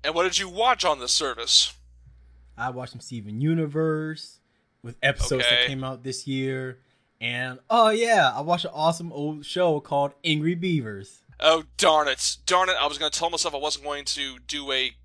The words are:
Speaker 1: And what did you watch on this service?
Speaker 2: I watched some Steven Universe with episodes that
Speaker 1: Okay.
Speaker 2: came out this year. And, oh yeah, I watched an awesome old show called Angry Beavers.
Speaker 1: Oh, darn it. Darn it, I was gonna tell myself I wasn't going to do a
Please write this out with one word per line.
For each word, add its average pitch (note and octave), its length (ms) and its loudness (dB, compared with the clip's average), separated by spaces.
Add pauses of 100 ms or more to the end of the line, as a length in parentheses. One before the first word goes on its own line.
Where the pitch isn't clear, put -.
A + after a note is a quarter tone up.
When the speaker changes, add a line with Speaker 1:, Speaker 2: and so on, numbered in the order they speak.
Speaker 1:
And D#3 140 -2
what F3 80 4
did F#3 120 0
you G3 120 -2
watch A3 360 0
on D3+ 140 2
this B2 140 -4
service? A#2 640 2 (840)
Speaker 2:
I B2 120 -4
watched B2+ 220 -12
some A#2 80 -16
Steven G#2+ 400 -10
Universe D#3 1000 -2 (420)
with A#2 180 -14
episodes C3 480 0
that A#2+ 120 4
Speaker 1:
Okay. B2 80 2
Speaker 2:
came C3+ 160 -6
out C3 180 -8
this C3 240 -8
year. C3 540 -6 (400)
And, B2 400 -6 (100)
oh A3 200 6
yeah, G#3+ 440 4
I B2+ 60 -4
watched E3+ 240 0
an - 100 -8
awesome E3 380 0
old D3 340 -6
show E3+ 320 2
called C#3+ 340 0 (120)
Angry D#3+ 320 2
Beavers. B2 640 -4 (200)
Speaker 1:
Oh, D#3+ 240 4 (140)
darn D#3 280 6
it. - 300 -2 (100)
Darn F#3 220 4
it, F#3 100 0
I C#3+ 80 0
was C#3+ 120 -4
gonna D3+ 120 -2
tell E3+ 200 -2
myself D#3+ 240 -2
I C#3 40 -4
wasn't C#3+ 260 -4
going C#3+ 200 -8
to C3+ 420 -6
do C#3+ 240 -8
a C3 220 0 (120)